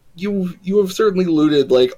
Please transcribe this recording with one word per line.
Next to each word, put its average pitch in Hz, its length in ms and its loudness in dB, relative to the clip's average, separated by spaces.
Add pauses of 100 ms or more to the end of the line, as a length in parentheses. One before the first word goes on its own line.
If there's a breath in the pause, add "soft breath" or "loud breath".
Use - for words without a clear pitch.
(160)
you, 185 480 -6
you 196 140 -2
have 190 160 0
certainly 190 320 0
looted, 151 460 2
like, 127 260 4